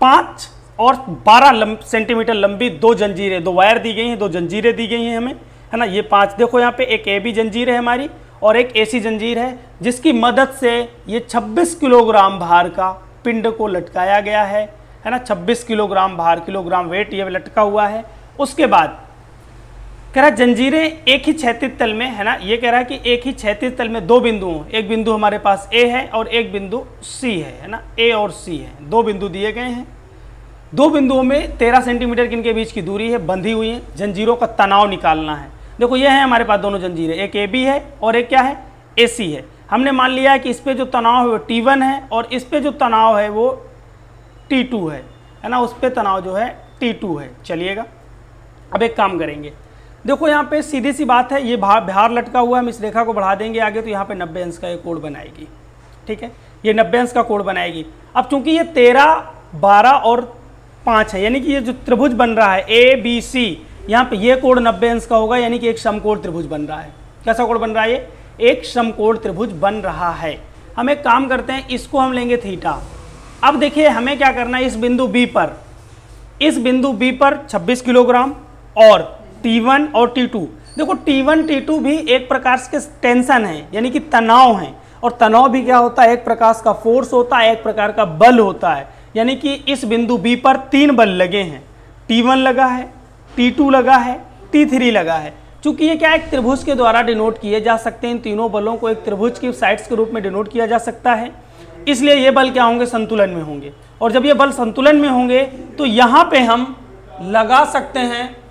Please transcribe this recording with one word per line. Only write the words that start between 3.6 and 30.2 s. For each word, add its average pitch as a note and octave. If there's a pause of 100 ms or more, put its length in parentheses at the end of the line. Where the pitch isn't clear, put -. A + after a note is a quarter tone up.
दी A3
गई A3+
हैं, A#3+
दो G3+
जंजीरें F3+
दी A#3
गई A#3
हैं A#3
हमें, A#3+
है -
ना। -
ये G3
पांच G3+
देखो A#3+
यहाँ A#3+
पे B3
एक A3
एबी G3+
जंजीर A3+
है A#3+
हमारी B3 (340)
और G#3+
एक -
एसी A3+
जंजीर A3+
है, B3 (240)
जिसकी B3
मदद B3
से A#3+ (300)
ये G#3+
छब्बीस A#3+
किलोग्राम A3
भार F3
का F#3 (340)
पिंड A3+
को A3
लटकाया F#3
गया G#3
है, G#3 (420)
है A3
ना। B3
छब्बीस A3
किलोग्राम F#3+
भार, E3+
किलोग्राम F3+
वेट G3+
ये F#3+
लटका F#3
हुआ G#3
है। A3 (340)
उसके C#4
बाद E3+ (1120)
कह C4+
रहा C4+
है A3
जंजीरें C4
एक C4
ही D4+
क्षैतिज B3
तल A3+
में, A3
है G#3
ना, A3+
ये F#3+
कह A#3+
रहा A#3+
है B3+
कि C4+
एक A#3+
ही C4+
क्षैतिज B3+
तल A#3
में A3
दो A#3+
बिंदु A3
हों, D#3
एक A3
बिंदु A3
हमारे G#3
पास G3
ए A#3+
है B3
और A3+
एक A3
बिंदु G3+ (180)
सी A3+
है, C#3
है C3
ना, A3 (160)
ए A#3
और G#3
सी -
है, B2+ (100)
दो G3+
बिंदु G3+
दिए G3
गए A3+
हैं। B3 (880)